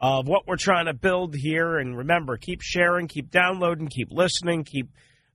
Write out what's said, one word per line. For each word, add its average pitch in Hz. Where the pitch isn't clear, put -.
of 131
what 190
we're 180
trying 175
to 156
build 180
here. 156
And 127
remember, 143
keep 180
sharing, 175
keep 143
downloading, 180
keep 127
listening, 170
keep, 131